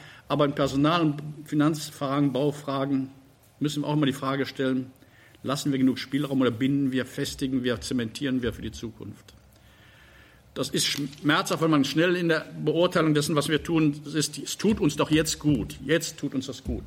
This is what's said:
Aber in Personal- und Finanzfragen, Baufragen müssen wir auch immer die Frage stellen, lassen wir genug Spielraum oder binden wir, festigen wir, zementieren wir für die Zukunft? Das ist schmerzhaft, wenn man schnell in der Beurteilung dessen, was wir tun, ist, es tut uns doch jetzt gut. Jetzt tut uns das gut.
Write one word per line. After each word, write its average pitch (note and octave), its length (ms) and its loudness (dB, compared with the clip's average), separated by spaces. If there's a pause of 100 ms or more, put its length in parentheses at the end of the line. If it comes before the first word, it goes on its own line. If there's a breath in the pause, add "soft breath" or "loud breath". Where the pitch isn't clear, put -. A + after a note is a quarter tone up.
(280 loud breath)
Aber C#3+ 160 2
in C#3+ 100 0
Personal- D3 460 2
und D3+ 200 2 (260)
Finanzfragen, D3 840 0
Baufragen C3+ 800 0 (480)
müssen D3 240 -2
wir C#3+ 60 -6
auch D3+ 60 0
immer D3+ 120 4
die B2+ 60 2
Frage C3+ 340 -2
stellen, C3 460 -2 (500 soft breath)
lassen C#3 300 -2
wir C3+ 80 2
genug C3 180 4
Spielraum C#3 420 -2
oder B2 120 4
binden C3+ 400 0
wir, B2+ 120 0
festigen C3+ 600 -4
wir, B2 160 0
zementieren B2+ 600 -2
wir A#2 100 -2
für - 100 -12
die A2+ 80 -8
Zukunft? - 640 -14 (1200 soft breath)
Das C3+ 140 -4
ist E3 160 0
schmerzhaft, D3+ 800 0
wenn D#3+ 80 4
man C#3+ 140 4
schnell E3 300 2
in F3 140 0
der D#3+ 180 0 (160)
Beurteilung D#3+ 520 2
dessen, D3+ 200 2
was D3 140 2
wir D#3 140 2
tun, D#3 420 2
ist, D3 340 -4
es - 200 -8
tut G#3 200 2
uns G#3 180 2
doch - 140 0
jetzt - 280 2
gut. C3+ 440 0
Jetzt D#3 360 0
tut - 160 -6
uns C3 120 -4
das B2+ 160 -10
gut. A#2 240 -6